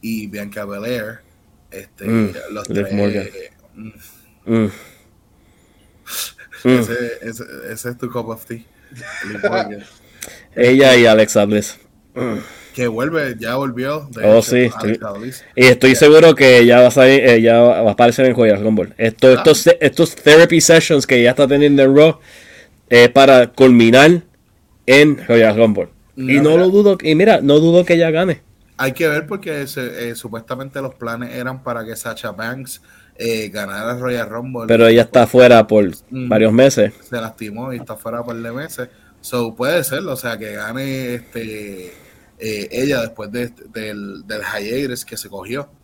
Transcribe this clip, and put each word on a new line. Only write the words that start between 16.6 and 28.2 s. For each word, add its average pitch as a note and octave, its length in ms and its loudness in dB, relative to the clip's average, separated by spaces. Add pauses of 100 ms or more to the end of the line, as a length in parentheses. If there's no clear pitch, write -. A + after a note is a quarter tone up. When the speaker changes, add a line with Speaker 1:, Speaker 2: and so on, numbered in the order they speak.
Speaker 2:
ya A#2+ 160 6
va B2 60 8
a A#2+ 40 4
salir, C3+ 360 4
eh, A#2 140 6
ya A#2 180 4
va A#2+ 200 4 (100)
a - 20 -2
aparecer A#2+ 360 2
en B2 80 0
Royal A2 260 2
Rumble. G#2+ 360 -4
Esto, A2+ 320 0
Speaker 1:
Ah. C3 40 8
Speaker 2:
estos, D3+ 340 2 (120)
estos D#3 360 -2
therapy E3 460 4
sessions D#3 460 2
que B2+ 140 2
ya A#2+ 100 4
está C#3 160 0
teniendo C#3+ 360 2
en C3+ 120 2
Raw D#3 240 4 (680)
es A#2+ 200 6
para C3+ 420 6
culminar C3 720 4 (640)
en C#3+ 420 2
Royal A2 300 2
Rumble. G#2+ 320 0 (260)
Y C3 220 -4
Speaker 1:
No, C#3+ 60 2
Speaker 2:
no D3+ 80 2
Speaker 1:
mira. E3 120 4
Speaker 2:
lo F#3 60 2
dudo, G3+ 320 2
y D#3 140 0
mira, F#3+ 260 2
no C#3+ 180 4
dudo E3+ 240 2
que F3 120 0
ella E3 160 0
gane. E3 300 -4 (360)